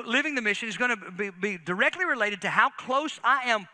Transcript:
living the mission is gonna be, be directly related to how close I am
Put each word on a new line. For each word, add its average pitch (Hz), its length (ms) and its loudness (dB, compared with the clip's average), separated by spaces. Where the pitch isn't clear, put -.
living 285 280 0
the 262 60 0
mission 214 300 -2
is 170 80 -8
gonna 240 180 2
be, 185 320 -8
be 185 300 -4
directly 247 480 0
related 208 340 0
to 202 80 -2
how 214 220 4
close 277 520 -2
I 247 280 2
am 208 240 0